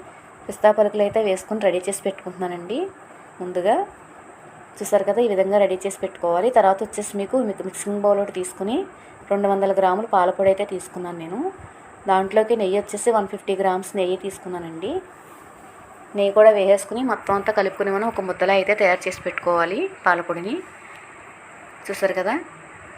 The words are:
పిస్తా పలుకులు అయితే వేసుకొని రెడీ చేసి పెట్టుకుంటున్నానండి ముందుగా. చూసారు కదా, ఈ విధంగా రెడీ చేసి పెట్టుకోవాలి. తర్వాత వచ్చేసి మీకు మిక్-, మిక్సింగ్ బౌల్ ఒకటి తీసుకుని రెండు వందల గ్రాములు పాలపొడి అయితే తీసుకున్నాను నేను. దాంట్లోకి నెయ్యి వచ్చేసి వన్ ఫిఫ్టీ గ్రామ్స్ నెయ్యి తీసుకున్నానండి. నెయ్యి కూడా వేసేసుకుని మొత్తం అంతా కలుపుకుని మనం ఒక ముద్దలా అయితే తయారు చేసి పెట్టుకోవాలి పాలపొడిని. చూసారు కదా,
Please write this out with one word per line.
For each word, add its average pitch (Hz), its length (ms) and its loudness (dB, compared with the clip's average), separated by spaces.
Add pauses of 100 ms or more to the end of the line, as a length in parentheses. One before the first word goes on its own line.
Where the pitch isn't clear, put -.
(460)
పిస్తా 208 300 4
పలుకులు 208 280 2
అయితే 202 220 0
వేసుకొని 202 380 -2
రెడీ 180 200 2
చేసి 196 220 -4
పెట్టుకుంటున్నానండి 180 720 -6 (600)
ముందుగా. 180 380 0 (1040)
చూసారు 202 300 0
కదా, 202 180 2
ఈ - 60 2
విధంగా 190 300 2
రెడీ 190 220 2
చేసి 196 180 -6
పెట్టుకోవాలి. 175 540 0
తర్వాత 190 300 6
వచ్చేసి 208 340 -10
మీకు 196 160 -2 (100)
మిక్-, 196 220 -6
మిక్సింగ్ 202 360 -6
బౌల్ 202 180 4
ఒకటి 196 180 -6
తీసుకుని 190 360 -6 (540)
రెండు 202 220 2
వందల 196 260 2
గ్రాములు 190 360 2
పాలపొడి 185 380 4
అయితే 196 120 0 (100)
తీసుకున్నాను 180 480 -10
నేను. 175 180 -8 (720)
దాంట్లోకి 202 520 2
నెయ్యి 190 200 0
వచ్చేసి 208 340 -4
వన్ 196 160 0
ఫిఫ్టీ 196 300 -6
గ్రామ్స్ 190 380 -2
నెయ్యి 185 260 0
తీసుకున్నానండి. 180 680 -10 (1300)
నెయ్యి 202 200 2
కూడా 214 120 10 (100)
వేసేసుకుని 196 520 2
మొత్తం 196 260 -2
అంతా 214 220 -2
కలుపుకుని 196 360 -2
మనం 220 180 -2
ఒక 196 160 -4
ముద్దలా 185 300 2
అయితే 196 220 0
తయారు 185 240 2
చేసి 185 200 -8
పెట్టుకోవాలి 175 520 0 (280)
పాలపొడిని. 175 500 -2 (1300)
చూసారు 190 340 -2
కదా, 196 140 -2 (640)